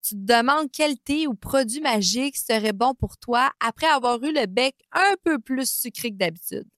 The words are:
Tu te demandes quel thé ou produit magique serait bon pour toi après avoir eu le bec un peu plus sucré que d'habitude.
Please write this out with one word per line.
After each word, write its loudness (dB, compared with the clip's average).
Tu -6
te 2
demandes 2
quel 0
thé -2
ou -2
produit -2
magique 0
serait 0
bon 0
pour -6
toi 0
après 0
avoir 2
eu -2
le 2
bec 0
un 4
peu 2
plus -2
sucré -6
que -12
d'habitude. -4